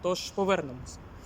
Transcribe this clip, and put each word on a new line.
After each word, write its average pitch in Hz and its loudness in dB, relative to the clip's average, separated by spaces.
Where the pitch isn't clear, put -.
тож 180 0
повернемось. 165 2